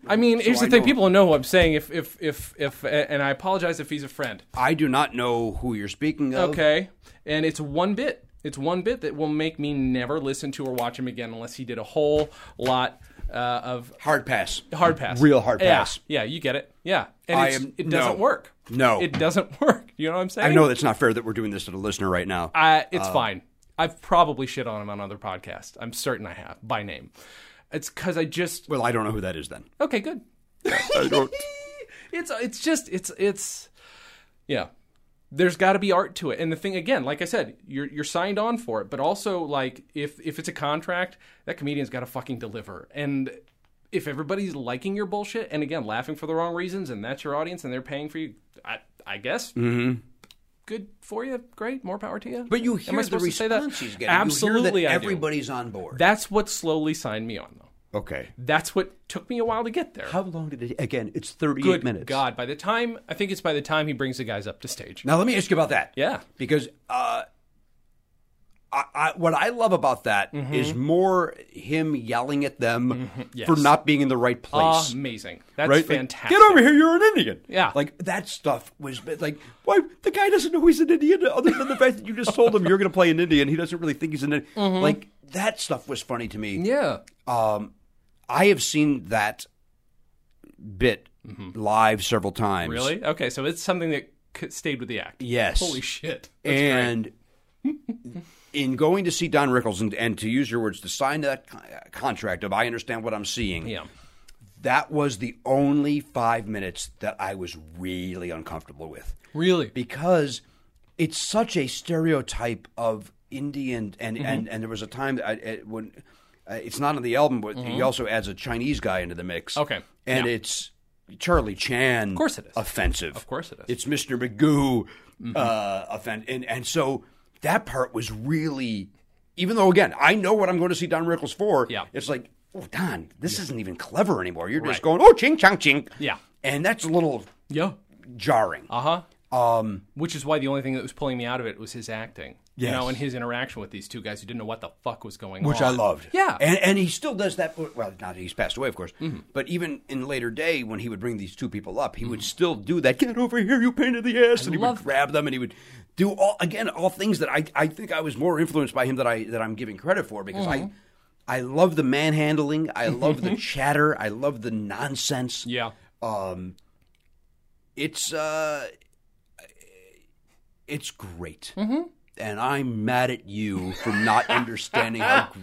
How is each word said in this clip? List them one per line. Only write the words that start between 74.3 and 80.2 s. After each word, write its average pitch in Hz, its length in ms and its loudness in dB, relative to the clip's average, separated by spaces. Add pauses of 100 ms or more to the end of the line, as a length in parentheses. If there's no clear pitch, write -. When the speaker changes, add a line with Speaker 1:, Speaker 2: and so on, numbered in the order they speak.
Speaker 2:
place. 160 500 2
Speaker 1:
Amazing. 117 500 -8 (140)
That's 147 140 2
Speaker 2:
Right? 139 80 10
Like, 160 80 4
Speaker 1:
fantastic. 139 460 -2
Speaker 2:
"Get 403 180 10
over 359 100 8
here, 262 140 8
you're 320 220 6
an 370 80 4 (120)
Indian." - 320 0
Speaker 1:
Yeah. 180 280 2
Speaker 2:
Like, 143 240 -2
that 175 280 -6
stuff - 520 -4
was, 131 260 -10 (160)
like, 151 160 -4 (280)
why, 403 140 6 (220)
the - 80 0
guy 403 220 4